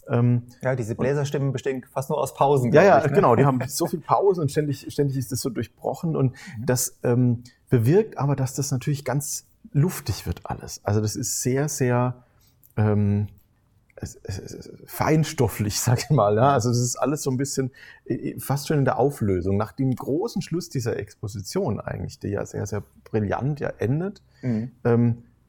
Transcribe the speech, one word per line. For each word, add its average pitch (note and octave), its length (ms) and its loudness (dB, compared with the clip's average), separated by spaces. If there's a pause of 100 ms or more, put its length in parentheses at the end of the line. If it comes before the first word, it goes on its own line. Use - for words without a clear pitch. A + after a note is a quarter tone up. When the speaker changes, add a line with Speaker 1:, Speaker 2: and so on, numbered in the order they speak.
Speaker 1:
Ähm, A#2+ 360 2 (180)
Speaker 2:
Ja, C3 140 0
diese A2+ 180 -4
Speaker 1:
und G2+ 60 -6
Speaker 2:
Bläserstimmen C#3 520 0
bestehen C3 400 -4
fast C3+ 180 -6
nur D3 100 -2
aus C3 160 -2
Pausen, C3+ 360 4
Speaker 1:
Ja, D3 100 8
Speaker 2:
glaub F#3+ 40 8
Speaker 1:
ja, F#3+ 200 8
Speaker 2:
ich, C#3+ 60 0
ne? - 40 0
Speaker 1:
genau, D#3 200 6
die C#3 100 6
haben C3 220 2
so - 200 -2
viel D#3+ 140 -6
Pause F3 400 2
und C#3 100 0
ständig, D3+ 420 -2
ständig C#3 240 0
ist B2+ 140 -6
das B2+ 100 -4
so C#3+ 80 -4
durchbrochen B2+ 680 -4
und C3+ 180 2 (260)
Speaker 2:
Mhm. A#2 60 -8
Speaker 1:
das, - 380 -2
ähm, B2 400 2 (260)
bewirkt C#3+ 480 4
aber, C#3 180 0
dass C3+ 180 -2
das C#3 180 -4
natürlich C#3+ 320 -4
ganz - 440 -4 (260)
luftig - 540 -2
wird - 160 -4
alles. - 400 -12
Also G#2 180 2
das G#2+ 140 -2
ist - 260 -4
sehr, C3+ 280 0
sehr, B2 540 0 (540)
ähm, G#2 500 2 (680)
es, - 280 -12
es, G2 140 -8
es, - 160 -14
es, - 180 -16 (140)
feinstofflich, C3+ 960 0
<laughs> - 20 -4
sag A#2+ 220 2
ich - 80 -4
mal, G#2 240 4
ja? B2+ 160 4
Also B2 180 2
das A#2+ 100 2
ist B2 180 -2
alles C#3+ 260 -2
so C#3 80 -2
ein B2+ 60 0
bisschen, C3+ 340 -4 (340)
äh, - 340 -6
fast C#3+ 280 -4
schon D#3+ 100 2
in C3+ 80 4
der A#2 140 2
Auflösung. G2 580 0
Nach A2 140 -2
dem C3 240 -2
großen F3 480 -4
Schluss F3 260 -6
dieser A2+ 280 -2
Exposition G#2+ 840 -6
eigentlich, - 400 -8
die G#2 80 -6
ja G2 180 -4
sehr, G#2 220 -6
sehr G2+ 160 -6 (220)
brillant A2 540 -2
ja - 100 -4
endet, D#3 520 -2 (220)
Speaker 2:
Mhm. A#2+ 280 -4 (120)
Speaker 1:
ähm, A#2+ 400 2 (260)